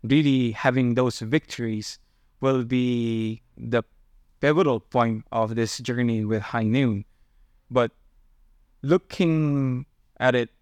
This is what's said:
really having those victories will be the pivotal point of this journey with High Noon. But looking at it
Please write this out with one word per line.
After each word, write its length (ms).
really 480
having 440
those 240
victories 760
will 220
be 800
the 260
pivotal 380
point 520
of 240
this 240
journey 460
with 160
High 260
Noon. 380
But 200
looking 1040
at 160
it 140